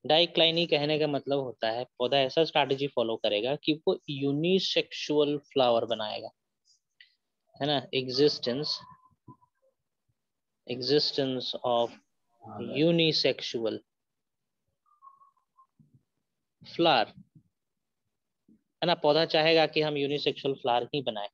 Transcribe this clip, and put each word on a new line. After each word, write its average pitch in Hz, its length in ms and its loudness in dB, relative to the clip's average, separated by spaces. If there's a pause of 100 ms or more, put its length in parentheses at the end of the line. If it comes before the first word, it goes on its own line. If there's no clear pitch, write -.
डाइक्लाइनी 165 600 2
कहने 151 320 0
का 151 80 2
मतलब 139 320 -2
होता 113 320 -4
है 120 120 -6
पौधा 123 340 -2
ऐसा 139 280 2
स्ट्रैटेजी 139 420 0
फॉलो 113 300 -2
करेगा 110 380 -2
कि 156 320 -4
वो 190 120 0 (100)
unisexual 147 1300 0
flower 120 480 2
बनाएगा, 107 440 -8 (1300)
है 139 60 -2
ना? 139 280 -2
Existence, 135 760 0 (2000)
existence 131 880 -2 (100)
of 120 260 0 (920)
unisexual 147 960 0 (2750)
flower, 143 600 0 (1600)
है 165 40 -2
ना? 170 100 2
पौधा 156 300 4
चाहेगा 160 420 4
कि 156 140 0
हम 151 160 -2
unisexual 139 580 -2
flower 120 280 0
ही 143 180 -4
बनाए 107 320 -6